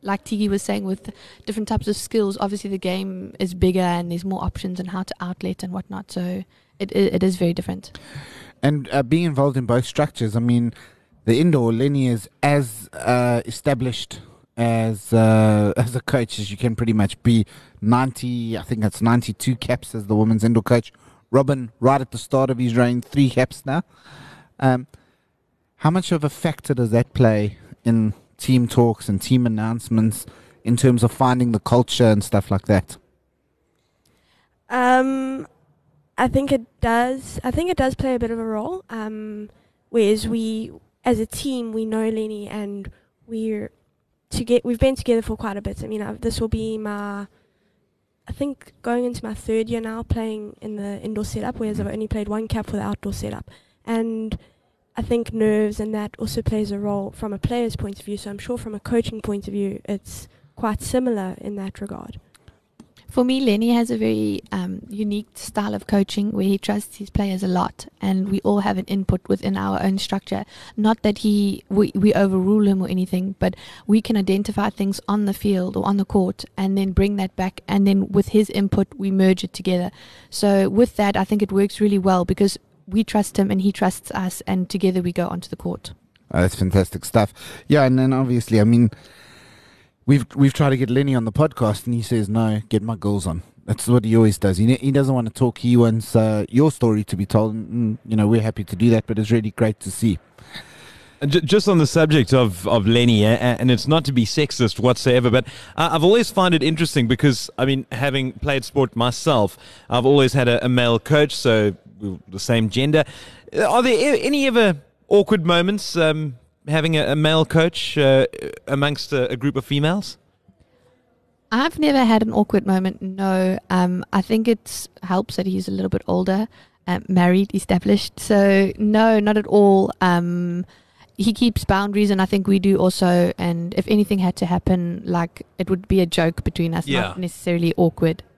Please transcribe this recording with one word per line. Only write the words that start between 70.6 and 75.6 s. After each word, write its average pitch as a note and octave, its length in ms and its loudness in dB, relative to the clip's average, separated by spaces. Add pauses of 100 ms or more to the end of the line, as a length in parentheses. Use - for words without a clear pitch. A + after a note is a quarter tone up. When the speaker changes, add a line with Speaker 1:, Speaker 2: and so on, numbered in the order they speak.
Speaker 1:
Not A3 260 2
that G#3 160 0
he, G#3 520 0
we, G3+ 240 2
we G3+ 180 4
overrule G3 560 2
him F#3+ 140 2
or F3+ 60 -4
anything, F#3 500 -2
but F#3 160 -2 (320)
we G#3+ 160 4
can - 160 -2
identify G3+ 500 -2
things G3 400 -4
on G#3 160 0
the G3 80 0
field G3 420 -2